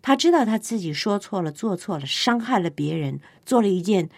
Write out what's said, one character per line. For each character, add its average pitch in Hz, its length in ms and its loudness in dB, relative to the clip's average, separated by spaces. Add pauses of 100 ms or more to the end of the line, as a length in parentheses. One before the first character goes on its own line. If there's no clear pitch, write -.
他 277 160 4
知 339 160 4
道 302 100 4
他 220 140 2
自 226 200 -4
己 170 140 -4
说 202 260 -2
错 196 240 -4
了、 160 80 -2
做 185 280 -4
错 180 200 -6
了、 139 80 -8
伤 240 360 0
害 226 180 0
了 170 100 0
别 151 280 -4
人， 143 240 -4 (240)
做 247 160 2
了 202 80 2
一 185 120 0
件 180 360 2